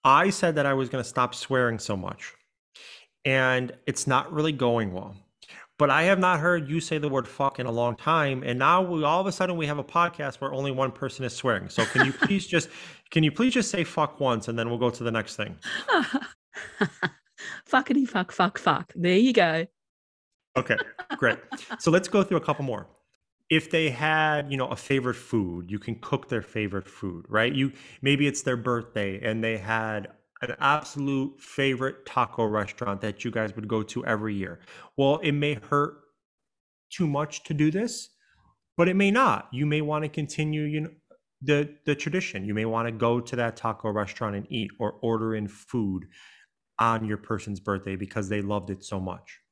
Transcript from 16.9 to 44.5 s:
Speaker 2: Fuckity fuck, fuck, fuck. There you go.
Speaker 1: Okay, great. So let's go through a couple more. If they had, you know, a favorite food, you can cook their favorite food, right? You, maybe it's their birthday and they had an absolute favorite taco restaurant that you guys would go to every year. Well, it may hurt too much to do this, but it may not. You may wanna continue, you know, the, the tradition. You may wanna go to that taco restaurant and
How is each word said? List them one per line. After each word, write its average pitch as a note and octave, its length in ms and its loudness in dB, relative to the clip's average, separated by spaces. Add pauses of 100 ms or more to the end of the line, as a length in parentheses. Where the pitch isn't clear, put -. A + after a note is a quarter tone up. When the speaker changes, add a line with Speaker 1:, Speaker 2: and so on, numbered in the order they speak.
Speaker 2:
Fuckity C4+ 400 2
fuck, F3+ 220 -2
fuck, - 280 0
fuck. - 360 0
There F3+ 220 4
you B3 160 6
go. E3 340 4 (880)
Speaker 1:
Okay, A#2 200 2 (420)
great. A#2 200 2 (400)
So - 120 2
let's F#3 180 4
go G3+ 140 4
through F#3+ 160 0
a - 20 2
couple - 240 -2
more. G#2+ 220 -6 (640)
If D#3 200 2
they D#3+ 200 2
had, D3+ 600 0
you C#3 60 -4
know, B2+ 120 -2
a B2 80 -6
favorite B2+ 380 -2
food, F2+ 560 -4
you G#2 80 -6
can A2+ 180 -8
cook - 320 -6
their A2+ 140 -4
favorite G2 460 -6
food, F2 400 -10
right? A2+ 240 2
You, C3+ 200 0 (300)
maybe C#3+ 240 4
it's C#3+ 160 -2
their B2+ 140 0
birthday A2 680 -4
and A2 220 -2
they A2+ 140 -2
had G#2+ 500 -4 (340)
an B2+ 160 -6
absolute C#3 840 0
favorite C3+ 680 -2
taco A#2+ 380 0
restaurant G#2 580 -2
that G#2 220 -6
you A#2+ 60 -4
guys A2 240 -4
would G#2+ 140 -10
go A2 140 0
to B2 220 -6
every G#2+ 300 0
year. F#2 260 -6 (360)
Well, C#3 220 4
it D#3 140 0
may D3 220 0
hurt C#3+ 460 -2 (880)
too F3 160 -2
much D3 380 -4
to D#3 100 -4
do D3+ 160 4
this, A3 400 -4 (680)
but F3 120 6
it F#3 80 2
may G3 140 6
not. A3 420 4
You C3+ 140 0
may D3+ 140 2
wanna D3+ 280 -2
continue, D3+ 540 -2
you D3+ 180 -2
know, D#3+ 100 -6 (520)
the, D3 420 2
the D3 100 2
tradition. C#3+ 500 -4
You G#2 100 -2
may G#2+ 100 0
wanna A2+ 280 0
go A#2 280 2
to A#2+ 160 -6
that A#2 200 0
taco A2 340 -4
restaurant G#2 440 -2
and G2+ 160 -6